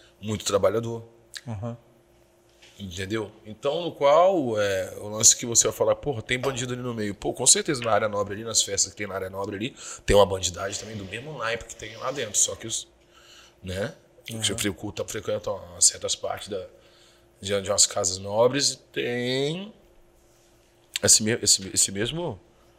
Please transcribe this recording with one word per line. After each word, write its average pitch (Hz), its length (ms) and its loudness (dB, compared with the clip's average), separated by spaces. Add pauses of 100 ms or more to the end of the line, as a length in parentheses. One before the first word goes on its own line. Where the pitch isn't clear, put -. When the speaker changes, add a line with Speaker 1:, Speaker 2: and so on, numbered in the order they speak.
(200)
Speaker 1:
Muito 107 240 -6
trabalhador. 110 640 2 (400)
Speaker 2:
Aham. 117 300 -8 (1000)
Speaker 1:
Entendeu? 98 520 -6 (140)
Então, 143 380 -4
no 160 80 -4
qual, 151 680 6
é, 98 380 0
o 104 120 -10
lance 107 260 6
que - 100 -8
você 117 220 4
vai 107 100 0
falar, 107 180 4
"Porra, 131 280 -6
tem 123 160 -2
bandido 127 340 -2
ali 123 80 -8
no 123 140 -6
meio." 104 180 -2
Pô, 143 180 -6
com 123 140 -4
certeza, 147 380 4
na 117 80 0
área 107 180 4
nobre 101 240 -2
ali, 104 100 -8
nas 110 200 0
festas 101 280 -2
que - 60 -20
tem 104 80 -4
na 98 80 -8
área 95 160 -6
nobre 98 260 -6
ali, 110 200 -6 (280)
tem - 120 4
uma 101 100 10
bandidagem 95 540 -4
também 107 180 -10
do 98 80 -8
mesmo 123 320 -10
naipe 113 280 -4
que - 100 -16
tem 110 220 -14
lá 120 140 -4
dentro, 123 280 -2
só - 160 2
que - 100 -16
os, - 220 -6 (760)
né? 92 300 -4 (380)
Speaker 2:
Uhum. 113 120 -6
Speaker 1:
Você 104 140 0
frequenta, 104 500 -4
frequenta 107 440 -4
umas 87 340 -2
certas - 300 2
partes 98 340 -8
da, 95 160 -6 (720)
de, 98 220 -2
de 95 80 -8
umas 98 160 6
casas 95 320 -2
nobres, 123 640 2 (100)
tem 135 800 -2 (1300)
esse - 180 6
me-, 110 200 2
esse, 95 300 2
esse - 200 2
mesmo 120 480 -4 (400)